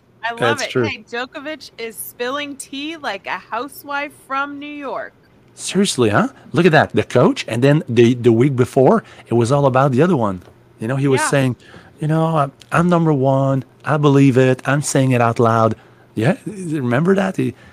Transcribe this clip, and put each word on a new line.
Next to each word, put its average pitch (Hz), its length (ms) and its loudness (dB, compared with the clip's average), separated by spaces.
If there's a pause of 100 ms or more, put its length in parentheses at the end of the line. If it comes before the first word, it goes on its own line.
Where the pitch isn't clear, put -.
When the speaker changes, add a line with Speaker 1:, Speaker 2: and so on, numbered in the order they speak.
(240)
Speaker 1:
I 233 80 -6
love 233 80 -14
Speaker 2:
That's 233 240 -2
Speaker 1:
it. - 60 -8
Speaker 2:
true. 123 140 -2
Speaker 1:
Hey, 240 140 -6
Djokovic 262 800 -12
is 226 180 -14
spilling 277 600 -10
tea 302 400 -12
like 233 300 -10
a 156 120 -8
housewife 285 760 -10 (140)
from 285 320 -8
New 285 80 -14
York. 277 480 -12 (400)
Speaker 2:
Seriously, 131 560 -2
huh? 165 180 2 (240)
Look 170 140 2
at 160 60 4
that. 131 200 4
The 107 120 0
coach, 185 440 2
and 117 160 -4
then 147 240 4
the, 120 260 4
the 120 180 2
week 127 220 2
before, 135 480 2 (240)
it - 80 -4
was 117 160 2
all 143 160 2
about 131 260 2
the 120 100 2
other 175 140 2
one. 98 260 -2 (380)
You 110 80 -6
know, 131 80 -4
he 139 120 -2
was 135 120 2
Speaker 1:
Yeah. 302 100 0
Speaker 2:
saying, 131 260 0 (440)
you 156 80 -4
know, 160 280 0
"I'm, 139 160 -2 (180)
I'm 170 180 -2
number 165 240 2
one. 135 520 0 (200)
I 143 120 -2
believe 139 420 4
it. 131 300 4
I'm 143 140 0
saying 131 300 0
it 120 80 2
out 117 180 0
loud." 113 360 2 (400)
Yeah, 135 220 0 (100)
remember 160 680 -2
that? 190 220 -2
He, 131 140 -2
a - 40 -8 (180)